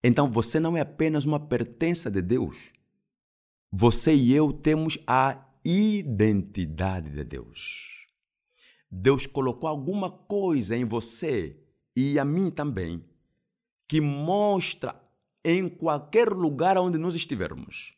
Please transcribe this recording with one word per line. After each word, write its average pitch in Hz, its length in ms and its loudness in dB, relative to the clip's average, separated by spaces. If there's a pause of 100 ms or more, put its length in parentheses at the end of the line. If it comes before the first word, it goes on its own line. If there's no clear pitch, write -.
Então 123 260 4
você 117 300 0
não 165 160 0
é 160 60 0
apenas 151 440 -2
uma 151 140 0
pertença 127 720 -2
de 98 100 0
Deus. 107 520 -4 (960)
Você 113 420 4
e 131 200 6
eu 147 180 4
temos 156 560 -2
a 131 360 0 (200)
identidade 101 1500 0
de 73 140 -8
Deus. - 840 -14 (840)
Deus 101 340 2
colocou 131 440 -2
alguma 175 400 -4
coisa 160 680 -2
em 123 100 -2
você 110 760 -4 (360)
e 143 240 0
a 139 60 0
mim 165 260 0
também, 92 520 -6 (840)
que 156 120 0
mostra 170 1000 -2 (420)
em 175 240 2
qualquer 165 640 0
lugar 180 480 2
onde 180 200 2
nós 170 180 -2
estivermos - 840 -8